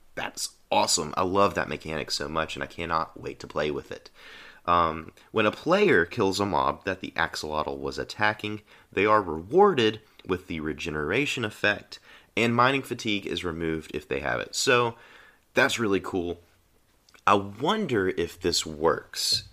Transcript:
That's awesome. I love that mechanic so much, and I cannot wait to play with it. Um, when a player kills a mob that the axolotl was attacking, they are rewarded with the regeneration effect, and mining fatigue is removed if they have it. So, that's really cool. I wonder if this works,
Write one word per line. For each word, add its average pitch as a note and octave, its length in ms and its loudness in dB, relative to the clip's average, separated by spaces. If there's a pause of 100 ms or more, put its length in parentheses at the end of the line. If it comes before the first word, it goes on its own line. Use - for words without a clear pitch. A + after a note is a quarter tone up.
(140)
That's - 360 -8 (200)
awesome. - 440 2
I F#2 100 2
love G2 300 4
that - 140 -2
mechanic D2+ 420 -6
so - 160 -4
much, D#2+ 300 -4
and C#2 60 -8
I C#2+ 40 -4
cannot E2 540 -4
wait C#2 200 -10
to - 60 -12
play D2+ 240 -2
with C#2 220 -8
it. - 160 -14 (560)
Um, E2 480 0 (180)
when G#2+ 140 2
a G#2+ 60 4
player D3+ 560 4
kills G2 340 0
a G2+ 60 2
mob D2 380 0
that F#2+ 160 -4
the - 160 -10
axolotl D2+ 600 -4
was C#2 220 -6
attacking, G#2+ 640 -2 (280)
they G2 140 2
are G#2+ 160 6
rewarded A2 800 2 (260)
with F2+ 200 -2
the D#2+ 140 -6
regeneration D#2 840 -2
effect, G#2 540 -2 (380)
and A#2 180 2
mining C3 280 4
fatigue G#2+ 440 -4
is E2+ 180 -4
removed E2 480 -4
if - 160 -8
they C2+ 120 -2
have A#1+ 200 -2
it. - 140 -10
So, A#2+ 400 2 (580)
that's C3+ 260 2
really G2 220 2
cool. F2 400 -6 (840)
I G2+ 80 8
wonder A2 720 0
if - 320 -2
this F2 240 0
works, - 880 -2